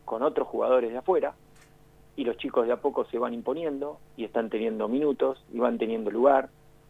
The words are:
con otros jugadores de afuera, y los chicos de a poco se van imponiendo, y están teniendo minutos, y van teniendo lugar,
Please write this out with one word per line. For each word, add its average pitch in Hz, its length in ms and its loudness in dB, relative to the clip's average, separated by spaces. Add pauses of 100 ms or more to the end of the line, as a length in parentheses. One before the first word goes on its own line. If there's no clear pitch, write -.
con 113 200 -4
otros 143 220 0
jugadores 117 460 2
de 123 60 -8
afuera, 147 380 0 (840)
y 135 80 -2
los 117 100 -2
chicos 127 320 0
de 123 60 2
a - 80 -4
poco 135 240 0
se - 120 -6
van 120 160 -2
imponiendo, 143 640 -4 (200)
y 113 80 -6
están 113 240 -2
teniendo 110 400 -2
minutos, 135 520 0 (120)
y 117 60 -4
van 120 180 2
teniendo 110 340 -2
lugar, 127 380 4 (400)